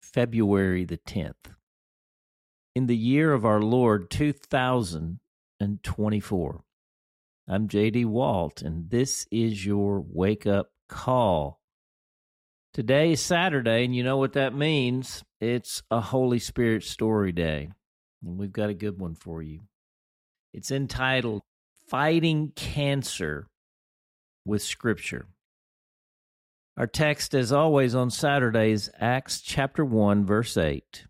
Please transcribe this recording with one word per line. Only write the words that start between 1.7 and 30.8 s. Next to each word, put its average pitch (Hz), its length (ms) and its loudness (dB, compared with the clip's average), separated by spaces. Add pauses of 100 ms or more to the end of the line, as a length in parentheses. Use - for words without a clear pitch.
in 127 140 0
the 120 100 2
year 139 360 4
of 117 120 0
our 107 160 4
Lord, 107 480 4
two 147 240 0
thousand 107 880 -2 (400)
and 101 240 -4
twenty-four. 104 800 -2 (880)
I'm 101 180 0
J 104 240 2
D 120 140 0
Walt, 107 580 0
and 82 280 -6
this 123 420 -2
is 107 340 -2
your 101 340 0
wake-up 98 680 0 (180)
call. 92 720 0 (1120)
Today 143 420 2
is 139 60 -2
Saturday, 139 640 2
and 123 80 -2
you 123 120 0
know 131 140 0
what 135 160 0
that 135 200 0
means. 135 720 0 (160)
It's 117 500 -4
a 117 100 2
Holy 127 380 0
Spirit 113 460 0
story 107 480 0
day, 82 400 -2 (520)
and 87 140 -10
we've 98 140 -8
got 104 180 -2
a 104 40 -4
good 95 260 -8
one 82 160 -8
for 82 260 -12
you. 78 200 -14 (880)
It's - 180 -12
entitled 131 720 -2 (460)
Fighting 156 680 0
Cancer 127 960 -4 (960)
with 101 180 -2
Scripture. - 640 -4 (1500)
Our 120 120 -2
text, 147 480 -2
as 127 180 2
always 143 420 4
on 127 140 2
Saturday, 117 640 2
is 107 280 0
Acts 123 440 -2
chapter 143 420 -2
one, 104 400 4
verse 107 320 0
eight. 78 540 -4